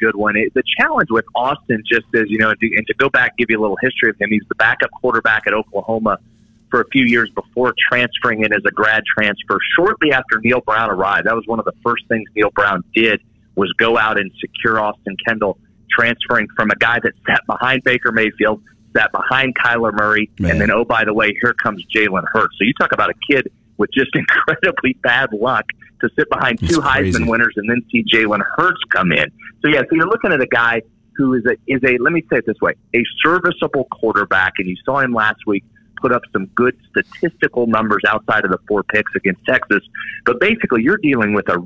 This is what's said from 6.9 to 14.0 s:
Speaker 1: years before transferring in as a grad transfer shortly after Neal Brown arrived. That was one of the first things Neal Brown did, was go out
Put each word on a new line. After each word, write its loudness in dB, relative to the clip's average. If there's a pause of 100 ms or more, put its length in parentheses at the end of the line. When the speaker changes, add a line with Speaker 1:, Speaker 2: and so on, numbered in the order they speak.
Speaker 1:
years 2
before -2 (160)
transferring 0
in 0
as 0
a 2
grad 0
transfer -2 (180)
shortly 2
after 0
Neal 2
Brown 0
arrived. 0
That 0
was -6
one -4
of -4
the -6 (100)
first -2
things -2
Neal 2
Brown 0 (120)
did, 2 (340)
was -2
go 4
out 0